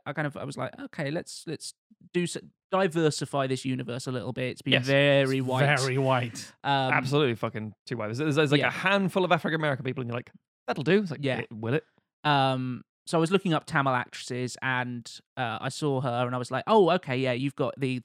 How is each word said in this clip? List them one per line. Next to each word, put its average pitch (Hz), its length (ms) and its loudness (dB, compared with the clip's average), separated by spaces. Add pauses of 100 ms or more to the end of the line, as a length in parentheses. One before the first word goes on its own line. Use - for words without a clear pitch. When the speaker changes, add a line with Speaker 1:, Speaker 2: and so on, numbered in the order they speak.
Speaker 1:
I 147 80 -6
kind 151 120 -2
of, 143 100 -6
I - 80 -8
was 139 120 -10
like, 127 240 -6
'Okay, 156 300 -8
let's, - 360 -8
let's - 280 -10 (400)
do 175 80 2
s-, - 160 -4 (320)
diversify 156 800 2
this 131 180 -2
universe 127 400 -4
a 131 60 -4
little 120 200 -4
bit.'" 127 200 -4
It's - 100 -14
been 135 100 0
Speaker 2:
Yes. 127 140 2
Speaker 1:
very 139 520 4
Speaker 3:
It's 131 80 -2
Speaker 1:
white. 135 320 4
Speaker 3:
very 131 200 0
white. 127 520 0 (140)
Speaker 1:
Um, 135 300 0
Speaker 2:
Absolutely 143 400 2
fucking 107 400 -6 (100)
too 117 140 -8
white. 107 180 -6
There's, 147 180 0
there's, 151 160 2
like, 143 120 6
Speaker 1:
yeah. 127 60 2
Speaker 2:
a - 20 2
handful 190 560 0
of 160 60 -6
African 160 280 0
American 143 240 -2
people, 131 160 -6
and 120 80 -6
you're 117 80 -4
like, - 160 -10 (360)
"That'll 160 160 -4
do." 190 180 4
It's 175 80 -6
like, 139 120 -8
Speaker 1:
Yeah. 127 180 0
Speaker 2:
"It, - 120 -10
will 110 220 -2
it?" 160 100 -2 (400)
Speaker 1:
Um, 131 580 2 (240)
so 170 120 0
I - 20 4
was 165 100 2
looking 180 220 2
up 147 140 0
Tamil 139 260 0
actresses, 123 720 -4
and, 123 440 -4 (300)
uh, 117 240 -4
I 131 80 -4
saw 139 320 -2
her, 123 260 0
and 123 80 -4
I 123 40 -4
was 123 120 -6
like, 131 160 -2
"Oh, 202 260 6
okay, 139 260 0
yeah, 131 140 0
you've 131 240 -2
got 127 220 -2
the, 127 260 -2